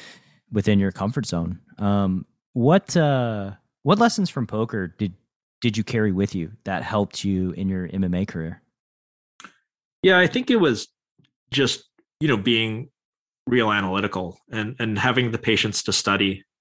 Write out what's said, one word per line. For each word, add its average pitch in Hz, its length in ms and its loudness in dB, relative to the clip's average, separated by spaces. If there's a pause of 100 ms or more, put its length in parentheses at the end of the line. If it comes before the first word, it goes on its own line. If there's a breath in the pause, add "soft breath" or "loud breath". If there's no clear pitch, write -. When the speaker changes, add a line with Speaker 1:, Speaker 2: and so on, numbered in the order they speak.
(520 loud breath)
Speaker 1:
within 104 280 2
your 98 120 0
comfort 107 360 -4
zone. 87 320 -4 (180)
Um, 101 480 0 (280)
what, 151 440 2
uh, 120 540 0 (320)
what 196 160 4
lessons 226 300 2
from 117 180 -6
poker 107 400 -2 (100)
did, 92 160 -2 (480)
did 113 160 0
you 107 60 2
carry 107 280 0
with 98 240 0
you 87 160 -6 (140)
that 95 180 -4
helped - 400 -2
you 92 280 0
in 95 180 -4
your 92 240 -4
M 95 100 0
M 87 120 0
A 95 100 0
career? 82 360 -8 (1400 loud breath)
Speaker 2:
Yeah, 185 160 8
I 180 80 6
think 254 220 -2
it 240 80 6
was 143 300 2 (640)
just, - 340 0 (340)
you 156 80 0
know, 131 80 4
being 113 540 0 (580)
real 117 240 2
analytical 98 680 -2 (120)
and, 110 280 -6
and 110 200 -2
having 123 320 2
the 117 60 -4
patience - 460 0
to 101 100 -2
study 98 500 0 (180)